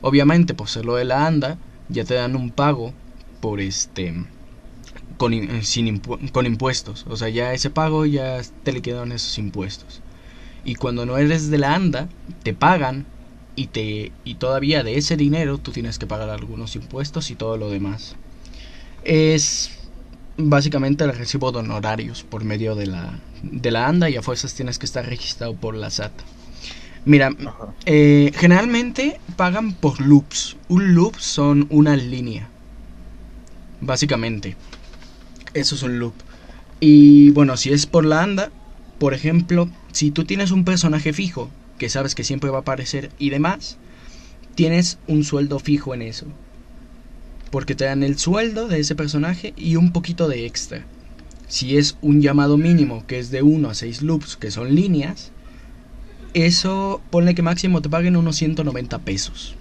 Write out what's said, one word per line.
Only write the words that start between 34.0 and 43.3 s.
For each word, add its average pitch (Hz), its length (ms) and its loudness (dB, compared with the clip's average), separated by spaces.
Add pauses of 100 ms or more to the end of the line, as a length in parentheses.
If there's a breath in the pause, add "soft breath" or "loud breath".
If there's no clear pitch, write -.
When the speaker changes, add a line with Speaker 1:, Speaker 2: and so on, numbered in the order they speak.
Speaker 1:
eso 143 220 -2
es 127 80 -8
un 123 160 -4
loop. 120 140 -6 (680 loud breath)
Y 147 500 12
bueno, 143 280 4
si 127 140 -2
es 143 140 2
por 165 200 4
la 156 180 2
anda, 202 260 -2 (480)
por 139 160 2
ejemplo, 170 560 0 (220)
si 151 180 0
tú 156 160 -2
tienes 196 240 -2
un 185 160 2
personaje 156 480 0
fijo, 147 360 -6 (280)
que 120 120 -6
sabes 135 260 -4
que 120 80 -8
siempre 135 260 -4
va 135 100 -2
a - 20 -8
aparecer 135 580 -6
y 143 100 0
demás, 156 480 -2 (800 loud breath)